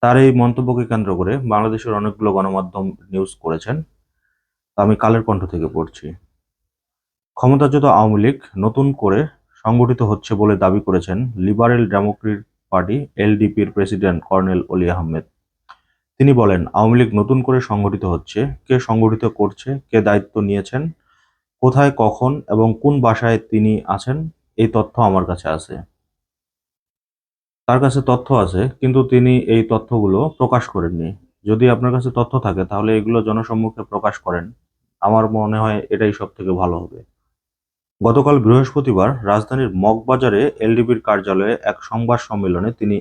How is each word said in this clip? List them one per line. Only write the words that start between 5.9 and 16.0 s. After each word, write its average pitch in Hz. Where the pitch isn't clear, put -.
ক্ষমতাচ্যুত 139
আওয়ামী 107
লীগ 135
নতুন 131
করে 107
সংগঠিত 120
হচ্ছে 107
বলে 104
দাবি 95
করেছেন 95
লিবারেল 107
ডেমোক্রেটিক 104
পার্টি 101
এলডিপির 104
প্রেসিডেন্ট 95
কর্নেল 92
অলি 90
আহমেদ। 80